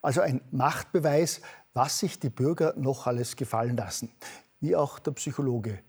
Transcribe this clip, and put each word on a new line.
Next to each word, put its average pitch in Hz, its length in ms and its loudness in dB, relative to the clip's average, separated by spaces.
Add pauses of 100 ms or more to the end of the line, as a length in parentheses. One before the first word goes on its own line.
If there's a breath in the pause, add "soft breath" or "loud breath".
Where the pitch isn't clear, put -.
Also 147 180 2
ein 135 300 2
Machtbeweis, 147 880 2 (320 loud breath)
was 127 260 2
sich - 220 -2
die 139 80 -2
Bürger 156 480 2
noch 135 300 -2
alles 120 300 -2
gefallen 120 420 -2
lassen, 104 340 -6 (480 loud breath)
wie 165 160 2
auch 143 220 0
der 147 140 -4
Psychologe 120 640 -4 (100)